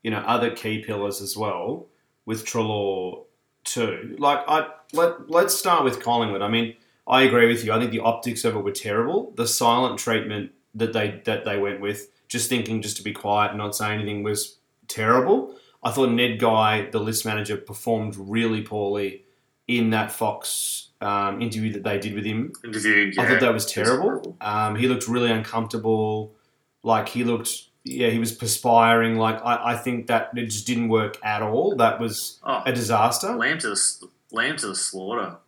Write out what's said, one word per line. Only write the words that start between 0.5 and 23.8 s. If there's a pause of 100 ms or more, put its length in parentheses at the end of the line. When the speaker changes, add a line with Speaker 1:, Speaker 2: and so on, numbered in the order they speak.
Speaker 1:
key
pillars
as
well, (380)
with
Treloar (400)
too.
Like,
I, (260)
let,
let's
start
with
Collingwood.
I
mean, (320)
I
agree
with
you.
I
think
the
optics
of
it
were
terrible.
The
silent
treatment (240)
that
they,
that
they
went
with, (160)
just
thinking
just
to
be
quiet
and
not
say
anything,
was (300)
terrible. (280)
I
thought
Ned
Guy,
the
list
manager,
performed
really
poorly (440)
in
that
Fox, (120)
um,
interview
that
they
did
with
him. (100)
Speaker 2:
Interview,
Speaker 1:
I
thought
Speaker 2:
yeah.
Speaker 1:
that
was
Speaker 2:
It
was